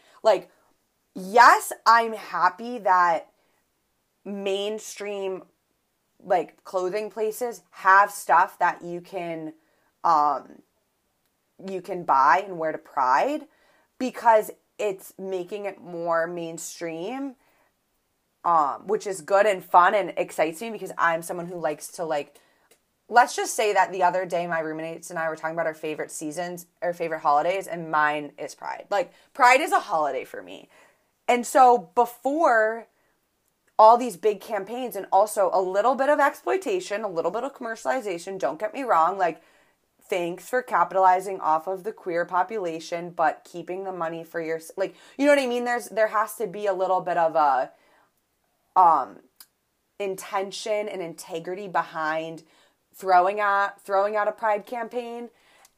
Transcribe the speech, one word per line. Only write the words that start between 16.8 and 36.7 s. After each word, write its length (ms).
um, 420
which 180
is 160
good 240
and 200
fun 280
and 220
excites 460
me 80
because 280
I'm 240
someone 260
who 120
likes 340
to, 120
like, 340
let's 260
just 200
say 180
that 180
the 120
other 220
day 220
my 120
roommates 500
and 100
I 80
were 80
talking 200
about 100
our 80
favorite 380
seasons, 560
our 120
favorite 280
holidays, 460
and 240
mine 460
is 180
Pride. 340
Like, 220
Pride 260
is 140
a 60
holiday 440
for 180
me. 280
And 180
so 500
before 920
all 200
these 180
big 240
campaigns 560
and 160
also 400
a 100
little 340
bit 140
of 100
exploitation, 840